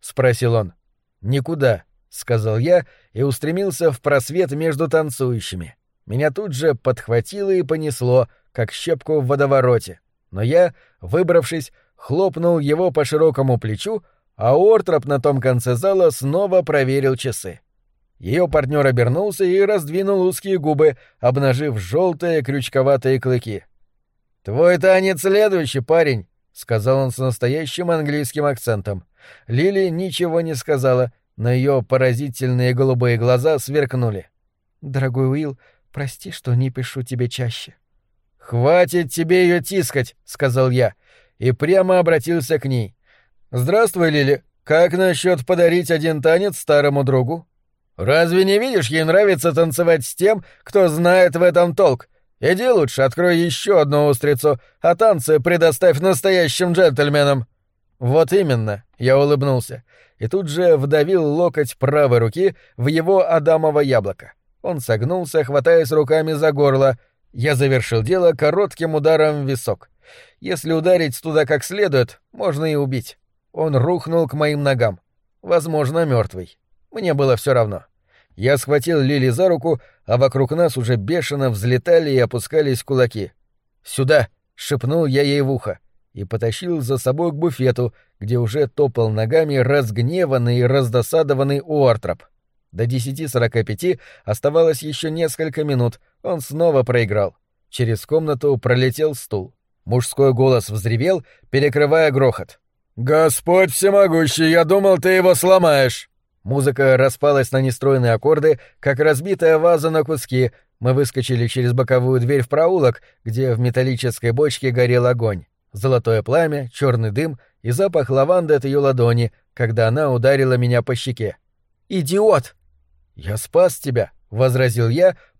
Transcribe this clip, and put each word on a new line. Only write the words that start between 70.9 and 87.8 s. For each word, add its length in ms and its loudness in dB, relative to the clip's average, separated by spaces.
туда 260 0
как 160 -2
следует, 580 -2
можно 320 -4
и 100 -2
убить. 440 -4
Он 240 -2
рухнул 500 0
к 80 -10
моим 280 -2
ногам. 380 0
Возможно, 640 -2
мёртвый. 540 -4
Мне 240 -4
было 220 2
всё 160 -2
равно. 320 -2
Я 220 0
схватил 440 -2
Лили 280 0
за 200 2
руку, 320 -2
а 100 0
вокруг 360 0
нас 240 0
уже 200 -2
бешено 540 -4
взлетали 600 0
и 80 2
опускались 640 -2
кулаки. 500 -2
«Сюда!» 440 0
шепнул 520 -4
я 160 0
ей 200 0
в 80 -2
ухо 280 -6
и 60 -8
потащил 560 -4
за 180 -4
собой 320 -2
к 60 -6
буфету, 580 -2